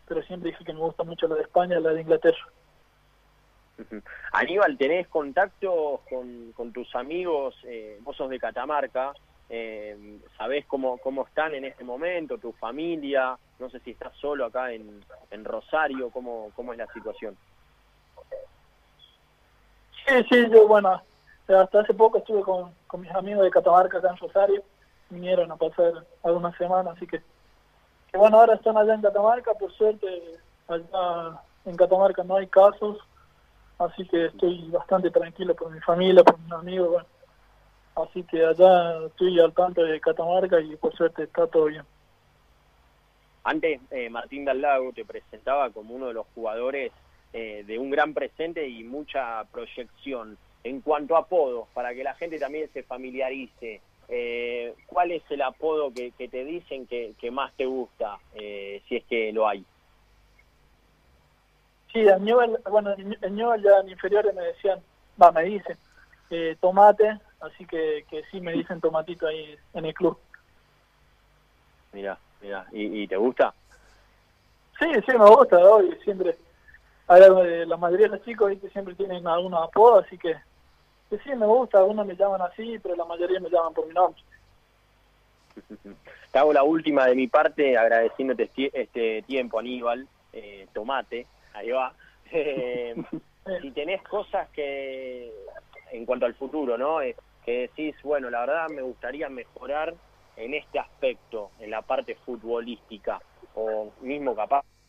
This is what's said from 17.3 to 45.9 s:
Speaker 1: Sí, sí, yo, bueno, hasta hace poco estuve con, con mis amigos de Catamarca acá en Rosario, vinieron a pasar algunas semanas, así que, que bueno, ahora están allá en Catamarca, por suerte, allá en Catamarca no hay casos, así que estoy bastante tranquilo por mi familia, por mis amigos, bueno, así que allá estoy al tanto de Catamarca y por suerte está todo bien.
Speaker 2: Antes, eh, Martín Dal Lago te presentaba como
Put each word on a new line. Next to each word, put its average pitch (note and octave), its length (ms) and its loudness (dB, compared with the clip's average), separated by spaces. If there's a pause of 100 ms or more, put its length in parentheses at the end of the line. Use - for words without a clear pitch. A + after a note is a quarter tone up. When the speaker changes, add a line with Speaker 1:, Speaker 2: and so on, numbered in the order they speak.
Speaker 1:
Sí, B3+ 240 4
sí, B3 220 6
yo, A3 160 12
bueno, G3+ 340 4 (460)
hasta F#3+ 320 6
hace G#3+ 160 2
poco A3 240 6
estuve G#3+ 240 -2
con, F3+ 280 -4 (140)
con F3+ 160 -14
mis F3 100 -16
amigos G3 320 0
de F#3 80 4
Catamarca F3+ 460 6
acá F3+ 120 0
en F3+ 80 -6
Rosario, G3 460 0 (460)
vinieron F3+ 420 -2
a D#3 40 -12
pasar E3 500 -2 (160)
algunas F3 360 -2
semanas, F3+ 380 -2
así F3 120 -14
que, D#3+ 140 -10 (920)
que F3+ 60 -6
bueno, G#3+ 220 8
ahora A3+ 140 8
están A3 240 0
allá G#3+ 160 4
en A3 80 -2
Catamarca, G#3+ 540 2
por G3 180 -8
suerte, G#3+ 340 0 (600)
allá E3+ 720 -6 (240)
en F3+ 100 -12
Catamarca F#3 480 2
no F3+ 140 -2
hay F#3+ 100 -4
casos, G3+ 520 4 (800)
así F3 300 -6
que E3+ 200 0
estoy E3+ 420 -4
bastante F3 420 -2
tranquilo F3 440 -2
por E3+ 140 -12
mi D#3+ 120 -16
familia, F3+ 420 6
por E3 160 4
mis E3 140 -16
amigos, F3 360 -4
bueno, E3+ 180 -2 (880)
así E3 280 -8
que E3 220 0
allá E3+ 640 4
estoy F3+ 320 0
al E3 140 6
tanto F3+ 300 2
de D#3 160 -2
Catamarca F3 600 0
y D#3 160 -6
por D#3 200 -6
suerte E3 280 -4
está E3 240 -2
todo D#3+ 180 2
bien. D3+ 180 -6 (1600)
Speaker 2:
Antes, D3 380 -2 (100)
eh, B2 180 -8
Martín A#2+ 360 -12
Dal C3+ 160 -2
Lago C3+ 320 0
te A2+ 120 -14
presentaba B2 640 -6
como A2 240 -16